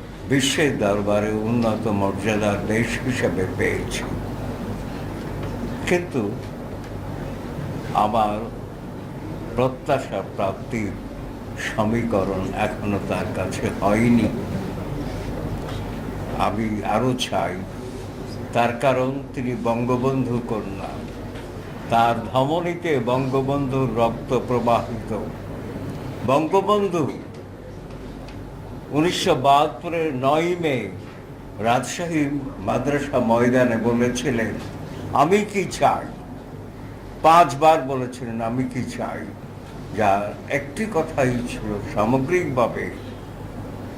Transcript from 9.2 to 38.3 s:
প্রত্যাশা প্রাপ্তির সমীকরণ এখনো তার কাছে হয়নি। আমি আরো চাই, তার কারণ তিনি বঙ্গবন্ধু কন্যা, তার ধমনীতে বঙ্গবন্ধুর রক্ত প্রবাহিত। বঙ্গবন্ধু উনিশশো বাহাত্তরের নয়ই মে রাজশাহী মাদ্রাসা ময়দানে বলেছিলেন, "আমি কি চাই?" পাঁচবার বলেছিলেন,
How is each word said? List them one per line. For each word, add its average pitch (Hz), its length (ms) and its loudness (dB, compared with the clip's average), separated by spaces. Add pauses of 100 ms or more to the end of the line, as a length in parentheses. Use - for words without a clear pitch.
প্রত্যাশা 127 680 0 (140)
প্রাপ্তির 101 540 -2 (680)
সমীকরণ 98 960 0
এখনো 101 440 0 (100)
তার 92 160 0 (120)
কাছে 92 320 -2 (120)
হয়নি। 113 480 6 (2000)
আমি 101 460 0
আরো 117 340 2
চাই, 90 380 0 (960)
তার 120 280 4
কারণ 131 320 4 (220)
তিনি 123 300 -2
বঙ্গবন্ধু 120 840 2
কন্যা, 98 400 -4 (1000)
তার 117 240 6 (180)
ধমনীতে 165 760 2
বঙ্গবন্ধুর 135 880 2
রক্ত 117 420 2 (100)
প্রবাহিত। 113 680 2 (1080)
বঙ্গবন্ধু 175 840 4 (1800)
উনিশশো 170 440 4
বাহাত্তরের 147 800 4
নয়ই 151 460 4
মে 127 280 0 (680)
রাজশাহী 135 680 2 (340)
মাদ্রাসা 123 600 0
ময়দানে 120 580 6
বলেছিলেন, 117 800 2 (580)
"আমি 175 400 6
কি 190 120 0
চাই?" 127 420 2 (1160)
পাঁচবার 160 600 8
বলেছিলেন, 123 580 -4